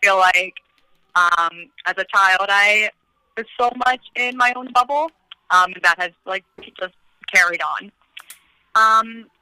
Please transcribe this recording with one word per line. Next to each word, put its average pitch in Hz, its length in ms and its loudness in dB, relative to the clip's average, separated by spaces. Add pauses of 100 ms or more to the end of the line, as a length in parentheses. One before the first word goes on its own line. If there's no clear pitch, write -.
feel 196 160 2
like, 180 360 0 (600)
um, 170 560 -2 (160)
as 180 120 -4
a 190 140 -6
child, 196 360 2
I 208 420 2 (460)
was 226 100 -10 (140)
so 240 100 2 (160)
much 254 140 0 (160)
in 247 200 -4
my 247 200 2
own 254 160 -14
bubble, 285 380 0 (400)
um, 180 220 4 (100)
that 175 180 4
has, 180 100 -6 (140)
like, 190 200 -10 (360)
just 185 140 -12 (380)
carried 175 300 2
on. 151 300 -8 (840)
Um, 220 520 0 (160)